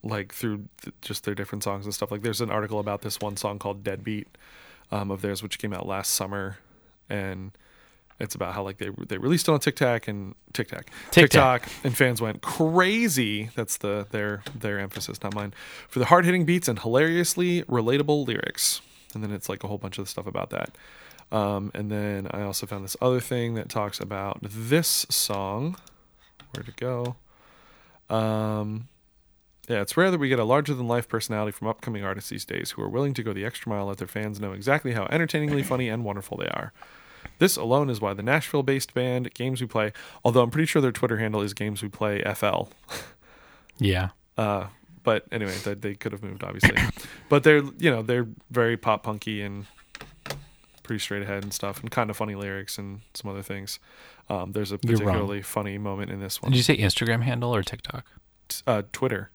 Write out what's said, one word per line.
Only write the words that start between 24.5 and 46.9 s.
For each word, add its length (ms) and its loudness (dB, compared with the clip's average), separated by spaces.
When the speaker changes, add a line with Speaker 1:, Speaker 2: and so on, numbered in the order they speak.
Speaker 1:
song. 680 -2
Where'd 160 -8
it 80 -16
go? 400 -4
Um, 760 0
yeah, 120 0
it's 160 -2
rare 140 8
that 100 2
we 80 2
get 100 4
a 60 4
larger-than-life 640 2
personality 440 -2
from 160 -6
upcoming 360 -4
artists 260 -4
these 140 -8
days 280 -4
who 100 -6
are 60 -4
willing 260 0
to 80 -4
go 100 -4
the 120 -6
extra 260 -8
mile, 160 -2
let 120 -6
their 80 -6
fans 320 -6
know 140 -6
exactly 400 0
how 180 -2
entertainingly 520 0
funny 260 0
and 160 -2
wonderful 320 -6
they 120 -4
are. 240 -4
This 180 4
alone 320 2
is 120 -2
why 120 0
the 100 -6
Nashville-based 720 0
band 400 0
Games 260 -2
We 60 -2
Play, 260 0
although 180 8
I'm 80 6
pretty 160 2
sure 160 4
their 100 4
Twitter 240 2
handle 240 0
is 140 -2
Games 280 -4
We 60 -4
Play 340 0
F 220 0
L. 240 2
<laughs> 100 -8
Speaker 2:
Yeah. 320 4
Speaker 1:
Uh, 280 0
but 300 2
anyway, 220 -2
they, 100 -2
they 200 -6
could 180 -6
have 100 -10
moved, 220 -10
obviously. 320 2